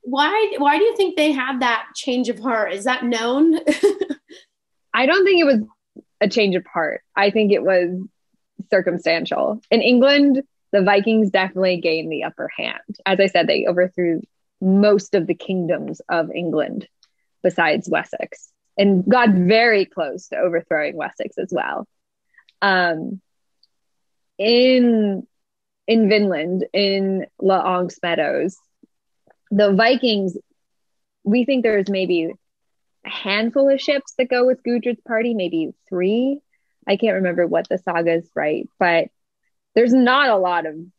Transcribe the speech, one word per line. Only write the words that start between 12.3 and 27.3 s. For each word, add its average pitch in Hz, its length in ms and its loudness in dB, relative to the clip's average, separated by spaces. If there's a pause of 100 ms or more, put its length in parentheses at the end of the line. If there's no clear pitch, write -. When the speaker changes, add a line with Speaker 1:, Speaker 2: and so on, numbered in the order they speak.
Speaker 2:
hand. - 480 -10
As 196 140 0
I 196 80 4
said, 175 200 2
they - 200 0
overthrew 175 540 -2 (380)
most 196 540 2
of 170 140 0
the 175 80 -2
kingdoms 175 760 -6
of 165 220 -2
England 156 560 -6 (560)
besides 170 440 0
Wessex - 640 -8 (260)
and 196 300 2
got 240 220 4
very 202 560 4
close 165 440 -10
to - 80 -8
overthrowing 170 580 -2
Wessex - 420 -10
as 190 140 -8
well. - 360 -6 (720)
Um, 185 600 0 (1160)
in, 233 880 2 (640)
in 220 220 4
Vinland, 185 640 0
in 196 540 -2 (120)